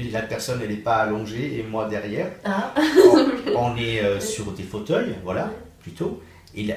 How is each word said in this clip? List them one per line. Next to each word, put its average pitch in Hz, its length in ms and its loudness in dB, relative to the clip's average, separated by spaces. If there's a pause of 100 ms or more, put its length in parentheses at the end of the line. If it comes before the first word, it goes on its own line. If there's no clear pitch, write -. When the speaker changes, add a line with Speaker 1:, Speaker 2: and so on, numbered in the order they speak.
(120)
Speaker 1:
la 113 100 -2
personne, 117 420 -6
elle 104 60 -6
n'est 104 80 -4
pas 113 200 0
allongée 110 600 -2
et 110 40 -6
moi 110 260 -4
derrière. 104 380 -4 (180)
Speaker 2:
Ah. 202 320 -4
Speaker 1:
On, 302 800 6
Speaker 2:
<laughs> - 20 -
Speaker 1:
on 117 200 0
est, 113 260 0
euh, 101 120 4
Speaker 2:
Oui. 101 100 -4
Speaker 1:
sur 104 260 -6
des 95 120 -10
fauteuils, 107 600 -2
voilà, 92 220 -2
Speaker 2:
Oui. 214 100 -8 (260)
Speaker 1:
plutôt. - 400 -6 (320)
Et 104 100 -8
là, 104 140 -2